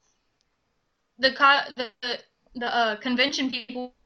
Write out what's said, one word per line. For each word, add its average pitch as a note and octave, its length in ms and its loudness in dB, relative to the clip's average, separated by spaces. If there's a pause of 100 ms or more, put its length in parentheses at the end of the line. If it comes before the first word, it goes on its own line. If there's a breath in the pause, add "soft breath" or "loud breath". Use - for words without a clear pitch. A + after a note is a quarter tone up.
(1160)
the B3+ 160 2
co-, C#4 420 4
the, A#3 160 -6 (100)
the, A#3 180 -6 (360)
the, A#3+ 200 -4
uh, A3 220 2
convention C4 540 0
people B3 420 -10 (120)